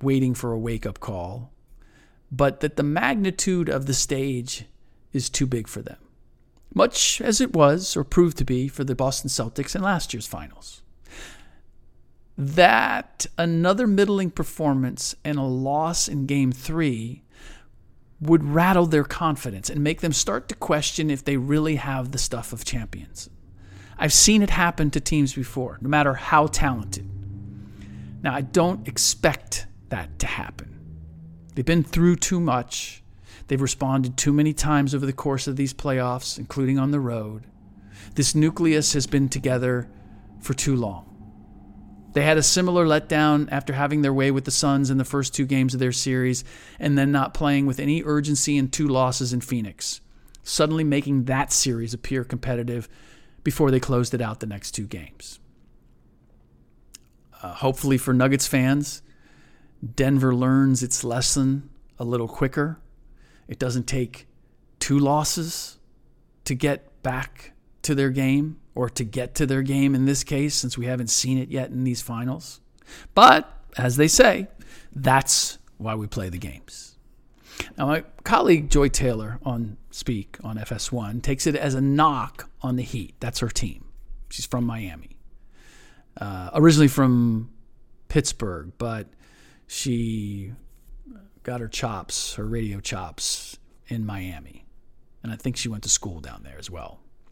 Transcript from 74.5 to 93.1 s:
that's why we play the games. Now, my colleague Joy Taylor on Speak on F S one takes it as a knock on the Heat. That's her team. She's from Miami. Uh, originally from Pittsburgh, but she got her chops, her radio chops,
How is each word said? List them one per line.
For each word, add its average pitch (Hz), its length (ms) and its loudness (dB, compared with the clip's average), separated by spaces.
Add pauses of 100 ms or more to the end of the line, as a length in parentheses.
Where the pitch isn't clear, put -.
that's 131 640 2 (200)
why 110 160 -6
we 107 120 -6
play 98 220 -6
the 87 100 -8
games. - 600 -16 (800)
Now, 139 80 -2
my 156 180 0 (180)
colleague 160 480 4
Joy 143 180 6
Taylor 117 560 -2
on 117 340 -4 (120)
Speak - 540 -6
on 110 140 -8
F 110 140 -10
S - 200 -6
one 117 300 -6
takes 139 240 -2
it 151 100 2
as 143 180 -2
a 131 60 0
knock 139 680 0 (100)
on 123 160 -2
the 123 60 -2
Heat. - 360 -8
That's - 220 -6
her 117 80 -2
team. - 380 -4 (420)
She's - 180 -10
from 120 180 -2
Miami. 101 520 -8 (1040)
Uh, 92 340 -10
originally 151 340 8
from 120 640 2 (580)
Pittsburgh, 90 680 -4
but 113 320 -8 (580)
she 110 880 -4 (880)
got 123 180 -8
her 113 80 -8
chops, - 640 -6
her 104 100 -8
radio 107 360 -4
chops, - 800 -8 (300)